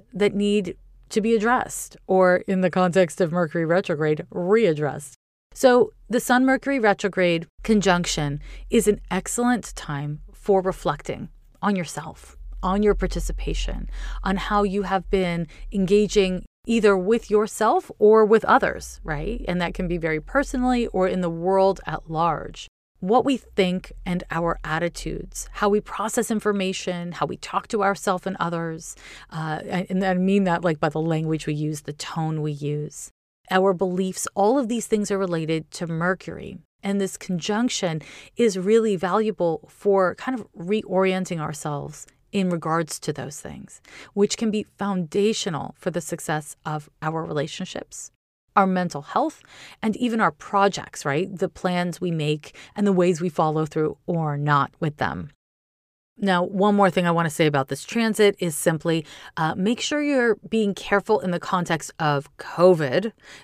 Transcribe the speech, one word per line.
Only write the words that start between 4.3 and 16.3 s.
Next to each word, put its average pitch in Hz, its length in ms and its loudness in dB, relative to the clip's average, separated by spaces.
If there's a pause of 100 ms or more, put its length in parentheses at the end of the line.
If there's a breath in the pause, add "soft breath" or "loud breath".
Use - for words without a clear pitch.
readdressed. 175 840 0 (400)
So 247 380 6 (180)
the 226 100 2
Sun 254 260 4
Mercury 269 320 2
retrograde 185 720 2 (160)
conjunction 175 760 2 (300 loud breath)
is 233 180 2
an 208 220 2
excellent 240 680 -2
time 147 460 -8 (100)
for 190 300 2
reflecting 180 680 -4 (320)
on 202 140 0
yourself, - 600 -10 (240)
on 196 220 0
your 208 100 6
participation, - 960 -4 (340 loud breath)
on 190 140 0
how 208 240 0
you 202 220 0
have 185 260 -2
been 175 380 0 (240 loud breath)
engaging 190 720 2 (220)